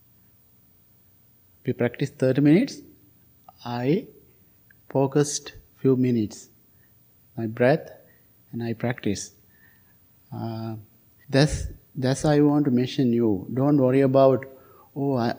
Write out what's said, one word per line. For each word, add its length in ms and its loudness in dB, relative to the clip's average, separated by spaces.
We 80 -2
practice 360 -4
thirty 300 0
minutes. 400 2
I 420 -2
focused 640 -2
few 160 4
minutes, 520 -2
my 100 -6
breath, 440 0
and 100 -8
I 100 -6
practice. 600 -6
Uh, 400 -10
that's, 380 2
that's 300 -4
I 160 2
want 260 2
to 40 0
mention 420 0
you. 420 0
Don't 240 2
worry 240 4
about, 420 4
"Oh, 200 -4
I, 240 -2